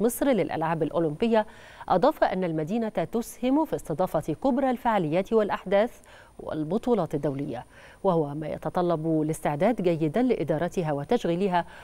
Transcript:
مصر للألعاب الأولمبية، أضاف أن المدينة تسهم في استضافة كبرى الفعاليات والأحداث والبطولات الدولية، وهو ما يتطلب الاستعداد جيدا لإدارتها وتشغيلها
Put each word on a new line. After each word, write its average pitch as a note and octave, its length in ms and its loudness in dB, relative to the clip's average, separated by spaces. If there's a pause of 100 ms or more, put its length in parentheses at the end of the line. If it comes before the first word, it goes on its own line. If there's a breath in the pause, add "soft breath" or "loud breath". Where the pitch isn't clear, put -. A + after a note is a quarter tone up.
مصر A#3+ 260 0
للألعاب E3 560 0
الأولمبية، E3+ 640 2 (420 loud breath)
أضاف C#4+ 360 4
أن F#3 200 0
المدينة E3+ 440 -2
تسهم A#3+ 760 0
في D#3+ 120 -4
استضافة E3+ 580 -2 (100)
كبرى C4 260 2
الفعاليات G3 640 0
والأحداث G3+ 580 2 (500 loud breath)
والبطولات E3 720 -2
الدولية، C#3+ 500 -4 (400 loud breath)
وهو D#3+ 300 2
ما D#3 140 -6
يتطلب D#3+ 760 0
الاستعداد D#3+ 600 0
جيدا E3 400 2
لإدارتها E3 680 0
وتشغيلها F3 720 0 (200 loud breath)